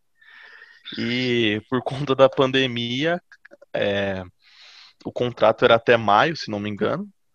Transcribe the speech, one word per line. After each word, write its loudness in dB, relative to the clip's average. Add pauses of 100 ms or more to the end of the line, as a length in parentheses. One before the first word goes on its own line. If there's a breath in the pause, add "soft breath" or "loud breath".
(1000 soft breath)
E -2
por -2
conta -4
da 6
pandemia, -2 (540)
é, -2 (840 soft breath)
o -10
contrato 0
era 6
até 4
maio, 2
se -12
não -6
me -6
engano. -6 (260)